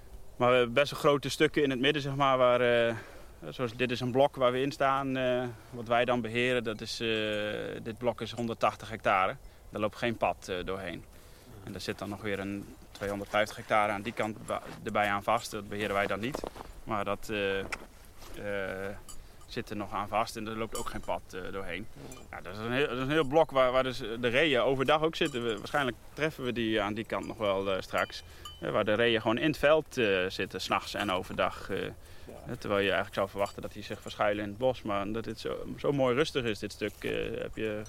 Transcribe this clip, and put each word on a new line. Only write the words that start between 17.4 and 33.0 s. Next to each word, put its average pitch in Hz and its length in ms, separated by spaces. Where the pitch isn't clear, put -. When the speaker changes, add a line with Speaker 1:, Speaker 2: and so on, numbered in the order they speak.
Speaker 1:
eh, 98 1300
zit - 240
er 104 60
nog 101 160
aan 101 160
vast 107 280
en 107 100
er 110 100
loopt 110 200
ook 107 140
geen 107 100
pad, 87 200
eh, 92 180
doorheen. 95 340
Ja, - 100
dat 87 120
is 104 60
een 113 140
heel, 139 160
dat 117 80
is 131 60
een 135 80
heel 156 140
blok 151 260
waar, 131 220
waar 131 100
dus 127 160
de 120 300
reeën 131 320
overdag 139 420
ook 160 140
zitten. 135 280
We, 113 140
waarschijnlijk 131 380
treffen 147 300
we 123 80
die 110 280
aan 101 140
die 110 100
kant 98 220
nog 104 100
wel, 98 360
eh, 95 100
straks. - 400
Eh, - 100
waar 107 140
de 107 100
reeën 117 260
gewoon 117 180
in 151 100
het 151 100
veld, 151 400
eh, 98 300
zitten, 92 320
's - 80
nachts - 260
en 101 180
overdag, 95 580
eh. 95 120
Speaker 2:
Ja. 101 80
Speaker 1:
Eh, - 120
terwijl 104 220
je 101 60
eigenlijk 95 280